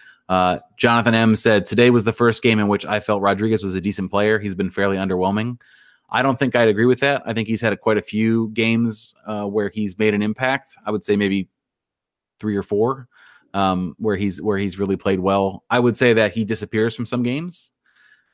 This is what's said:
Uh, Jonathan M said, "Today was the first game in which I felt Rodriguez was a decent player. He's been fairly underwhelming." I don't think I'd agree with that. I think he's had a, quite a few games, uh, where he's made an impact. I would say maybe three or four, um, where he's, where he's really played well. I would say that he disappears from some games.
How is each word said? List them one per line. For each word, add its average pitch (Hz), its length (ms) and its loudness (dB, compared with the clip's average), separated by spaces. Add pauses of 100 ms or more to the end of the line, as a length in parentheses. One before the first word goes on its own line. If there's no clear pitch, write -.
(280)
Uh, 90 320 0 (160)
Jonathan 117 400 2
M 113 220 4
said, 107 280 2
"Today 120 240 4
was 120 140 4
the 113 80 0
first 117 320 0
game 113 160 2
in 104 80 2
which 101 180 0
I 104 140 -2
felt 101 220 -2
Rodriguez 101 420 0
was 95 120 -4
a 92 60 -4
decent 95 300 -4
player. 107 260 2
He's 101 160 -6
been 92 160 -4
fairly 98 280 -2
underwhelming." 95 640 -2 (480)
I 117 120 -2
don't 131 160 0
think 127 160 -2
I'd 120 140 4
agree 107 180 2
with 123 140 2
that. 139 260 0
I 113 80 -4
think 107 140 -4
he's 113 140 -4
had 113 100 0
a, 101 60 -2
quite 110 200 0
a 98 40 -2
few 110 480 0
games, 113 640 -2 (100)
uh, 104 200 -6
where 101 240 -2
he's 101 280 -6
made 107 160 2
an 104 80 0
impact. 127 540 -4 (100)
I 107 60 -4
would 107 140 -4
say 104 100 2
maybe 98 320 0 (920)
three 104 160 -2
or 95 60 -4
four, 123 440 -2 (460)
um, 92 460 -2
where 104 180 -2
he's, 98 240 -4
where 98 160 -2
he's 95 200 -4
really 98 200 -2
played 95 220 -2
well. 98 500 0
I 123 100 2
would 120 180 2
say 123 160 4
that 107 200 2
he 113 100 -2
disappears 110 500 -4
from 117 120 -8
some 123 180 -4
games. 151 480 -8 (640)